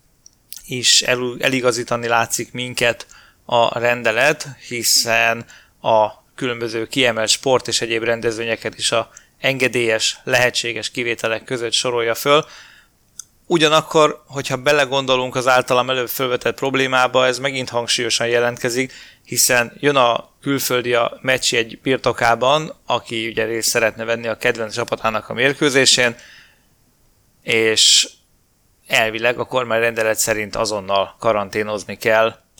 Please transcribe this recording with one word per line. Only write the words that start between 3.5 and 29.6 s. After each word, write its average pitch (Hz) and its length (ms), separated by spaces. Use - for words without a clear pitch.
rendelet, 120 680
hiszen 117 800
a 107 300
különböző 117 520
kiemelt 113 420
sport - 380
és - 140
egyéb 113 220
rendezvényeket 113 720
is - 140
a 117 180
engedélyes, 127 840
lehetséges 120 680
kivételek 117 520
között 117 280
sorolja 117 440
föl. 147 300
Ugyanakkor, 151 800
hogyha 135 300
belegondolunk 131 800
az 127 120
általam 127 420
előbb 127 200
fölvetett 123 460
problémába, 131 720
ez 127 140
megint 131 300
hangsúlyosan 117 580
jelentkezik, 120 640
hiszen 120 540
jön 143 160
a 120 340
külföldi 127 520
a 117 280
meccs 127 320
egy 117 280
birtokában, 127 920
aki 117 420
ugye 110 180
részt 113 240
szeretne 113 340
venni 117 240
a 110 100
kedvenc 113 360
csapatának 113 560
a 117 40
mérkőzésén, 127 840
és 113 680
elvileg 113 520
a 123 60
kormányrendelet 113 720